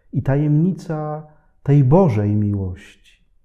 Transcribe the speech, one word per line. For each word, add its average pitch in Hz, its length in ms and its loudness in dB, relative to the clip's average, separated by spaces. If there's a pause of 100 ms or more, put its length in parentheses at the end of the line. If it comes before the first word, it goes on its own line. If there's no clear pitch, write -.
(120)
i 131 100 -4
tajemnica 151 1040 -2 (360)
tej 143 220 4
Bożej 120 520 2
miłości, 101 880 -6 (200)